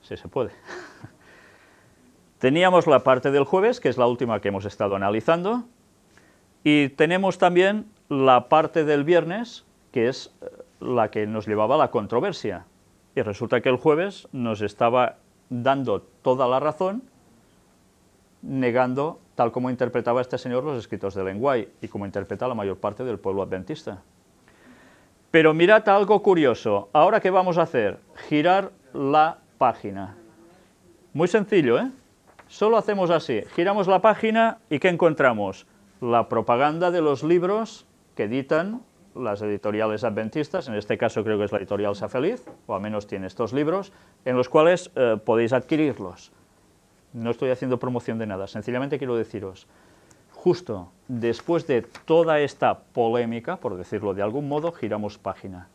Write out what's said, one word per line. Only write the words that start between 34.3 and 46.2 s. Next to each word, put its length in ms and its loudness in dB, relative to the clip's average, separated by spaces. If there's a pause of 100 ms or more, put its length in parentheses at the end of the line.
y 120 -2
¿qué 100 4
encontramos? 760 2 (360)
La 260 2
propaganda 600 0
de 100 0
los 220 0
libros 640 -2 (280)
que 100 -4
editan 580 -4 (320)
las 260 -6
editoriales 640 -4
adventistas, 640 -4
en 60 -8
este 240 -4
caso 260 -2
creo 140 0
que 60 0
es 80 -6
la 40 -2
editorial 400 -4
Sa 140 -8
Feliz, 340 -4 (220)
o 80 -6
al 80 -4
menos 240 -8
tiene 200 -10
estos 280 -6
libros, 360 -4 (360)
en 100 -2
los 140 0
cuales, 460 4
eh, 280 2
podéis 300 2
adquirirlos. 760 -2 (840)